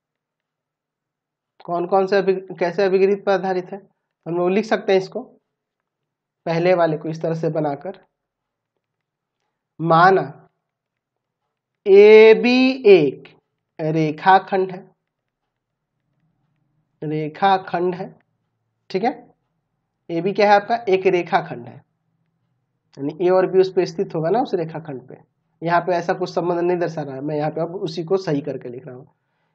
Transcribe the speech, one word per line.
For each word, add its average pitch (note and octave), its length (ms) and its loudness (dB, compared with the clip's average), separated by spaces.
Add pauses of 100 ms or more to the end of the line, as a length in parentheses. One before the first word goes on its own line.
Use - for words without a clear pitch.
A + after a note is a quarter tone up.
(1600)
कौन F3 220 -6
कौन F#3+ 200 0
से G3+ 100 0
अभि-, F#3 420 -2
कैसे F3 260 -2
अभिगृहित G3 420 0
पर G3+ 60 0
आधारित F3+ 400 -4
है? G3 60 -14 (480)
हम E3 100 -6
लोग F3+ 140 0
लिख G#3+ 140 0
सकते G#3+ 280 -2
हैं F#3+ 80 4
इसको, G3+ 200 -12 (1300)
पहले E3+ 280 0
वाले E3 220 0
को D#3+ 120 -10
इस D#3+ 140 -12
तरह E3 120 -4
से E3 160 -4
बनाकर, D#3 540 -8 (1800)
माना E3+ 420 4 (1600)
एबी A3 1040 8
एक D#3 400 4 (500)
रेखाखंड D#3+ 920 0
है, - 80 -16 (2250)
रेखाखंड F3 920 -2
है, - 120 -12 (840)
ठीक F#3+ 140 -6
है? B3+ 80 -2 (960)
एबी E3+ 220 -4
क्या G3+ 160 2
है G#3 60 6
आपका? G3+ 220 0 (120)
एक F#3+ 200 2
रेखाखंड E3+ 580 -4
है, A2+ 80 -20 (1200)
यानी D3 240 -10
ए F3+ 100 0
और F#3 160 2
बी F#3 140 0
उस F#3 120 2
पर F#3 140 0
स्थित F#3 280 -8
होगा D#3+ 160 -4
ना A3+ 100 0
उस C4 140 -6
रेखाखंड D#3 540 -10
पे। - 100 -20 (440)
यहाँ E3+ 180 0
पे E3+ 140 -4
ऐसा E3+ 200 -4
कुछ F3 160 -8
संबंध F3 300 -2
नहीं F3 180 -2
दर्शा E3 240 -6
रहा C#3 120 -12
है, C3 60 -12
मैं D3+ 160 -6
यहाँ D3+ 140 -4
पे D3+ 100 -8
अब E3+ 160 -8
उसी F3 280 -10
को F#3+ 140 -2
सही D#3 240 -4
करके C3+ 260 -12
लिख B2 180 -16
रहा B2+ 100 -18
हूँ। C#3+ 100 -20 (480)